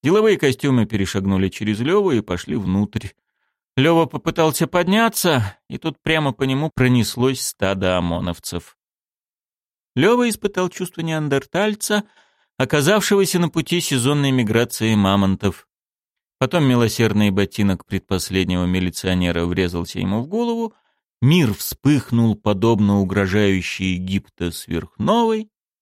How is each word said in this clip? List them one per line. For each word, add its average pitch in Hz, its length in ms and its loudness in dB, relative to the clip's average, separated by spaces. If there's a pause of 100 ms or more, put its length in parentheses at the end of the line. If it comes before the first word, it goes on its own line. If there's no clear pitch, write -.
Деловые 196 340 4
костюмы 131 480 2
перешагнули 95 640 -2
через 104 300 -4
Лёву 180 320 2
и 113 100 2
пошли 92 340 -6
внутрь. 98 540 -2 (680)
Лёва 165 300 2
попытался 160 640 -2
подняться, 180 920 0 (120)
и - 80 -12
тут - 240 -8
прямо 156 320 0
по - 100 -4
нему 135 300 -2
пронеслось 123 680 2
стадо 95 560 -2
омоновцев. 87 800 -6 (1160)
Лёва 233 340 4
испытал 185 400 -4
чувство 180 320 -10
неандертальца, 170 1000 -2 (540)
оказавшегося 175 840 2
на 170 100 2
пути 170 320 -2
сезонной 139 500 0
миграции 113 640 0
мамонтов. 98 720 0 (720)
Потом 143 260 0
милосердный 107 680 2
ботинок 98 540 0
предпоследнего 92 800 -2
милиционера 90 800 0
врезался 87 540 -4
ему 95 220 -2
в 139 60 -8
голову, 233 480 -4 (460)
мир 135 320 4
вспыхнул, 117 840 0
подобно 104 640 2
угрожающей 95 960 0
Египта 92 580 -6
сверхновой, 220 960 -2 (320)